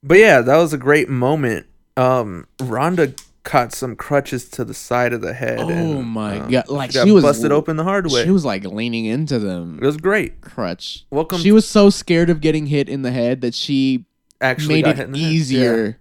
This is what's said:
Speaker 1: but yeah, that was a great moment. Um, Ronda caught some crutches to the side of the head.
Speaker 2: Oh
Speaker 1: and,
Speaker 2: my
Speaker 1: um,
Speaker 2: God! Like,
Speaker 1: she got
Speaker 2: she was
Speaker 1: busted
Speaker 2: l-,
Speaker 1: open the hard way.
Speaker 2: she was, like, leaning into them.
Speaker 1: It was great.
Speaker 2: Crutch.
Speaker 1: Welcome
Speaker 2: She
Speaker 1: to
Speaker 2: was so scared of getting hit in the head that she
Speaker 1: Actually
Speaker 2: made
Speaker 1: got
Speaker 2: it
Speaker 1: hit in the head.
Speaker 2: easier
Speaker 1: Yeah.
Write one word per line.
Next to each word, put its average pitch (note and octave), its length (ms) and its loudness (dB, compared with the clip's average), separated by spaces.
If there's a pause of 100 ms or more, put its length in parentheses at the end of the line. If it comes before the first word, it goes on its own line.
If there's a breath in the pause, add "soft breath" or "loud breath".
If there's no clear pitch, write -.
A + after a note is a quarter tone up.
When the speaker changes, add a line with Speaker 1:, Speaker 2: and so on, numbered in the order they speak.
Speaker 1:
but D3+ 160 6
yeah, F3+ 220 8
that C3 160 4
was E3 160 2
a D3 40 -4
great C#3+ 320 2
moment. B2+ 560 -2 (320)
Um, B2 500 0 (140)
Ronda C#3 520 -2 (300)
caught A#2+ 300 -2
some B2 220 -8
crutches C#3 540 -4
to - 140 -8
the - 120 -10
side B2 380 -2
of A#2 80 -6
the F2 120 -8
head. A#2+ 260 -6
Speaker 2:
Oh E3 100 -4
Speaker 1:
and, D#3+ 380 -2
Speaker 2:
my G#2+ 340 -6
Speaker 1:
um, F#2 100 -6
Speaker 2:
God! B2 180 0
Like, C3+ 220 -6
Speaker 1:
she - 80 -4
got F#3 80 4
Speaker 2:
she G#3 40 8
was F#3+ 120 8
Speaker 1:
busted B2+ 280 2
Speaker 2:
l-, D3 60 2
Speaker 1:
open D#3 200 -4
the D#3+ 60 -4
hard F#3+ 280 -2
way. - 120 2
Speaker 2:
she E3 60 0
was, F#3 160 2
like, G2+ 180 -4
leaning A2+ 420 -6
into C3 340 -2
them. F2 420 -6
Speaker 1:
It A#2+ 60 -4
was D3+ 100 -2
great. F#3 440 -4
Speaker 2:
Crutch. - 680 -10
Speaker 1:
Welcome E3 300 -4
Speaker 2:
She E3+ 100 -2
Speaker 1:
to G#3 40 8
Speaker 2:
was G#3+ 140 6
so G3+ 220 6
scared E3+ 400 0
of D#3+ 120 0
getting D#3 260 0
hit C#3+ 200 0
in C#3 140 -6
the B2 100 -4
head B2 300 -2
that A#2+ 140 -4
she C3+ 500 -2 (340)
Speaker 1:
Actually D3+ 360 -2
Speaker 2:
made D#3+ 100 2
Speaker 1:
got - 60 4
Speaker 2:
it - 60 0
Speaker 1:
hit C3+ 100 -6
in C3+ 60 -12
the C#3+ 60 -6
head. D#3+ 120 -2
Speaker 2:
easier B2+ 560 0
Speaker 1:
Yeah. A2+ 140 -6